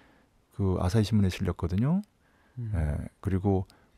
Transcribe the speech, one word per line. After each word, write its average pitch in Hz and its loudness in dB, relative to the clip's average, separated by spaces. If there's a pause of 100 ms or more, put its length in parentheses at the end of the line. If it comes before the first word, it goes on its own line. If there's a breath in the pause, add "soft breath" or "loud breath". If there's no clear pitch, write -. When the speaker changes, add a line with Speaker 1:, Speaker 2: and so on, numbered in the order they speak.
(540 soft breath)
Speaker 1:
그 95 0
아사히 92 2
신문에 98 2
실렸거든요. 98 -2 (560 soft breath)
Speaker 2:
음. 117 -8
Speaker 1:
예, 78 -2 (140)
그리고 95 0 (320 soft breath)